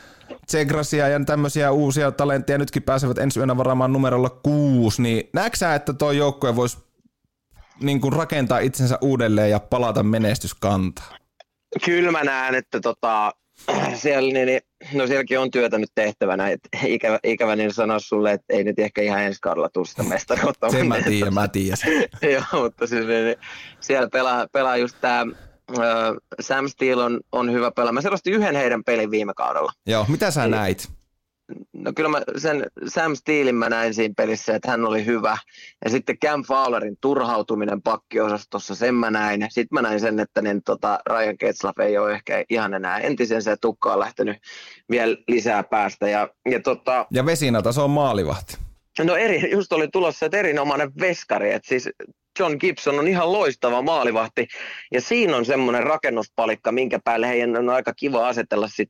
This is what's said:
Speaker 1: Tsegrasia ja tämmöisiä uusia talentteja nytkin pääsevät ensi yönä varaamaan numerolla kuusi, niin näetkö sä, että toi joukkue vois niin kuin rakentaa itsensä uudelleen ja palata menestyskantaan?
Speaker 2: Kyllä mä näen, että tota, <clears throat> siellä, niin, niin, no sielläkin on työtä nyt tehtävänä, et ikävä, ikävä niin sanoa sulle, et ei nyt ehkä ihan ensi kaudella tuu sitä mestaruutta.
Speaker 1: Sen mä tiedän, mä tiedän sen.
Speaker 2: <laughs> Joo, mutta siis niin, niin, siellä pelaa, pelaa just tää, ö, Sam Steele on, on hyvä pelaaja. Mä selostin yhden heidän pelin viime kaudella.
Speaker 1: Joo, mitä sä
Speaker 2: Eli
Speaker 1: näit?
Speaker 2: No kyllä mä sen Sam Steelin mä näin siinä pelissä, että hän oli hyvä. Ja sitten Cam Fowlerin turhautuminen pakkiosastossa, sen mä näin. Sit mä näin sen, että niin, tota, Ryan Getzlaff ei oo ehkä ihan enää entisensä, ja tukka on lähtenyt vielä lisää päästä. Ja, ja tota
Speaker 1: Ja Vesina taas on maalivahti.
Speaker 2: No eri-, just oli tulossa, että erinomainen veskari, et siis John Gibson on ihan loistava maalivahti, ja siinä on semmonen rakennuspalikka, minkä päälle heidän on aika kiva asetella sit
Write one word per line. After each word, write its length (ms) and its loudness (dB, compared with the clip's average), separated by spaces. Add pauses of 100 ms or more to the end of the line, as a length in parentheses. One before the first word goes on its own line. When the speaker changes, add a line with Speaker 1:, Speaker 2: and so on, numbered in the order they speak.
(460)
Speaker 1:
Tsegrasia 600 0
ja 160 2
tämmöisiä 460 0
uusia 420 2
talentteja 460 0
nytkin 240 -2
pääsevät 360 0
ensi 220 0
yönä 160 2
varaamaan 360 2
numerolla 380 2
kuusi, 720 2
niin 300 0
näetkö 260 -2
sä, 160 2
että 180 -2
toi 240 2
joukkue 400 2
vois 220 0 (1000)
niin 200 0
kuin 120 0
rakentaa 460 0
itsensä 420 0
uudelleen 500 2
ja 100 2
palata 420 0
menestyskantaan? 1120 -2 (680)
Speaker 2:
Kyllä 280 2
mä 120 -2
näen, 300 0
että 260 -2
tota, 520 0 (340)
<clears throat> 280 -2
siellä, 380 0
niin, 140 2
niin, 140 2 (320)
no 140 0
sielläkin 320 0
on 120 0
työtä 280 2
nyt 160 -2
tehtävänä, 540 0
et 120 -2 (240)
ikävä, 400 2
ikävä 320 0
niin 160 0
sanoa 260 0
sulle, 340 0
et 160 0
ei 160 2
nyt 140 -2
ehkä 240 0
ihan 200 0
ensi 180 -2
kaudella 280 -2
tuu 160 -4
sitä 180 -6
mestaruutta. 680 -2
Speaker 1:
Sen 160 2
mä 160 0
tiedän, 320 0
mä 140 0
tiedän 280 -2
sen. 280 0 (180)
Speaker 2:
<laughs> 100 2
Joo, 300 0
mutta 240 -2
siis 200 -2
niin, 180 2
niin, 120 0 (440)
siellä 320 0
pelaa, 400 0
pelaa 240 2
just 240 -2
tää, 260 0 (520)
ö, 40 2 (580)
Sam 280 -2
Steele 360 0
on, 160 -2 (120)
on 200 0
hyvä 180 2
pelaaja. 220 0
Mä 80 0
selostin 340 -2
yhden 220 2
heidän 280 0
pelin 260 0
viime 260 0
kaudella. 360 -2 (140)
Speaker 1:
Joo, 220 0
mitä 220 0
sä 140 0
Speaker 2:
Eli 60 2
Speaker 1:
näit? 380 -2 (840)
Speaker 2:
No 200 -8
kyllä 160 -2
mä 140 0 (140)
sen 300 -2 (200)
Sam 300 -2
Steelin 380 2
mä 140 0
näin 260 0
siinä 220 0
pelissä, 380 0
että 160 -4
hän 140 0
oli 220 0
hyvä. 300 0 (480)
Ja 60 0
sitten 280 -2
Cam 240 0
Fowlerin 580 0
turhautuminen 840 0
pakkiosastossa, 920 -2
sen 200 0
mä 160 2
näin. 400 0
Sit 220 -2
mä 100 0
näin 180 0
sen, 200 0
että 220 -2
niin, 200 -2
tota, 440 -2
Ryan 340 0
Getzlaff 400 -2
ei 180 2
oo 100 0
ehkä 420 -4
ihan 240 -2
enää 240 -4
entisensä, 520 0
ja 60 0
tukka 360 -2
on 80 0
lähtenyt 360 -4 (540)
vielä 260 2 (120)
lisää 340 2
päästä. 460 0
Ja, 200 0 (220)
ja 100 0
tota 500 0
Speaker 1:
Ja 160 0
Vesina 360 2
taas 160 0
on 120 2
maalivahti. 640 0 (480)
Speaker 2:
No 120 4
eri-, 360 2
just 200 0
oli 160 2
tulossa, 380 0
että 120 0
erinomainen 640 0
veskari, 520 0
et 120 -4
siis 240 -2 (500)
John 220 0
Gibson 380 0
on 100 2
ihan 240 2
loistava 500 0
maalivahti, 640 0 (440)
ja 80 2
siinä 360 2
on 80 2
semmonen 380 2
rakennuspalikka, 880 -2
minkä 320 0
päälle 240 0
heidän 280 0
on 140 0
aika 260 0
kiva 320 0
asetella 400 -2
sit 220 -4